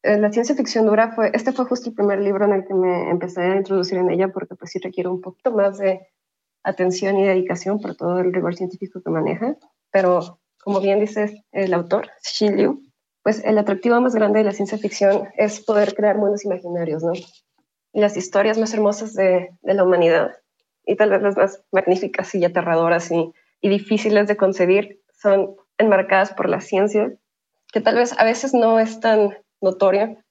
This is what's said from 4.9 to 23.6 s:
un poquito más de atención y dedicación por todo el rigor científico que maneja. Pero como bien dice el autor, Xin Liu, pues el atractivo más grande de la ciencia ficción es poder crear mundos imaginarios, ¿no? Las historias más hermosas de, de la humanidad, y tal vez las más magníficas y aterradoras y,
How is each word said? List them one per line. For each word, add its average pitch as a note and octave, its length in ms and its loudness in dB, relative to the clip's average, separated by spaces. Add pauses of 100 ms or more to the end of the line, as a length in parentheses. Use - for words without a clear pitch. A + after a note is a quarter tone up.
un F3+ 120 -6
poquito F#3 300 -6
más G3 260 0
de F#3+ 300 -2 (560)
atención F#3 540 0
y G3 80 4
dedicación F#3 540 0
por G3 160 -8
todo F3 240 -2
el F3+ 140 0
rigor F3 220 -2
científico F#3 460 -10
que - 80 -8
maneja. E3 460 -2 (360)
Pero F3+ 480 0 (220)
como G3 200 -2
bien G3 180 2
dice G#3 520 -4
el G3 220 -2
autor, F3 360 -2 (120)
Xin - 360 -2
Liu, G#3 260 0 (400)
pues G#3+ 220 0
el A3 120 2
atractivo G#3 440 2
más B3 120 0
grande G#3+ 260 2
de G#3+ 60 2
la G3+ 60 0
ciencia G3+ 260 -6
ficción G3+ 600 0
es G#3 240 -2
poder G#3 340 0
crear G#3 220 2
mundos G3+ 260 0
imaginarios, F3 600 -6
¿no? E3+ 100 0 (800)
Las G#3 240 2
historias G#3 400 0
más G#3+ 160 -2
hermosas G#3+ 400 -2
de, F3+ 360 2 (120)
de - 120 -2
la G3 100 2
humanidad, E3+ 480 2 (540)
y G3+ 100 0
tal G#3+ 160 2
vez G3 100 2
las G3+ 160 0
más G3 340 0
magníficas F#3 640 -2
y F3+ 100 2
aterradoras E3+ 680 0
y, E3 200 -2 (300)